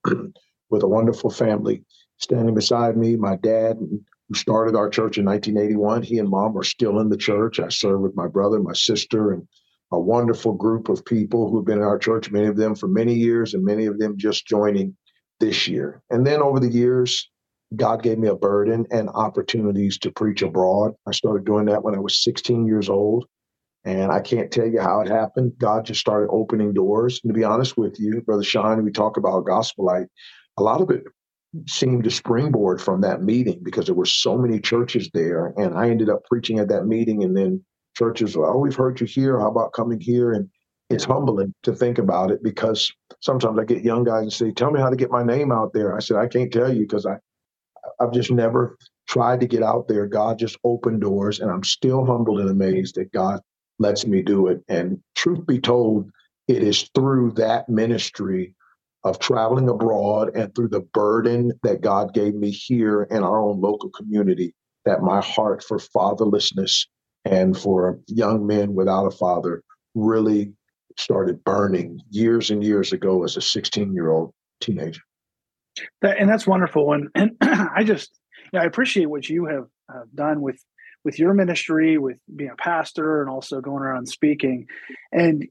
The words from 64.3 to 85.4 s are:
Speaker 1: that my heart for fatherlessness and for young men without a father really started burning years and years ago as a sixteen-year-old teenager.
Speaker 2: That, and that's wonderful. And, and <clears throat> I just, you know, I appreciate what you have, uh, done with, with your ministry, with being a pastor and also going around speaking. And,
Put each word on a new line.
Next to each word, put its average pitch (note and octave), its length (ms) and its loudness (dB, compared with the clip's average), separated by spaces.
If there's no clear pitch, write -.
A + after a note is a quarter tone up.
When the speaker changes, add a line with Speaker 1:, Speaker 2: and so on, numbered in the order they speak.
Speaker 1:
that F#2 180 2
my F#2+ 200 2
heart G#2+ 420 -2
for G#2+ 140 -6
fatherlessness G2+ 1080 0
and F#2 340 2
for F#2 400 0
young G#2+ 380 0
men G2+ 280 0
without F#2+ 320 2
a F#2+ 100 -4
father F2 480 -2
really G#2+ 560 2
started F#2 480 -2
burning F#2 640 0
years A2 420 2
and G#2 140 0
years G#2 260 2
ago F#2 320 0
as - 140 -4
a - 40 -6
sixteen-year-old F2+ 920 -2
teenager. - 440 -6
Speaker 2:
That, G3+ 180 2
and G3+ 100 6
that's G#3+ 160 2
wonderful. E3+ 460 2
And, D3 240 0
and G#3 220 4
<clears throat> - 40 -2
I G#3+ 440 2
just, - 260 0
you F3+ 80 -2
know, E3 40 2
I E3+ 40 2
appreciate G#3 380 0
what D3 240 -6
you E3 160 -2
have, C#3 220 -6
uh, B2 160 -16
done D3 280 -2
with, C3+ 200 -6
with - 120 -4
your E3+ 160 4
ministry, D#3+ 640 2
with C3 200 -2
being C#3+ 140 -8
a A#2+ 80 -18
pastor D#3 640 -2
and C3+ 80 -4
also C3 320 -8
going C#3 200 -8
around C3 280 -6
speaking. C#3 580 0
And, E3 380 2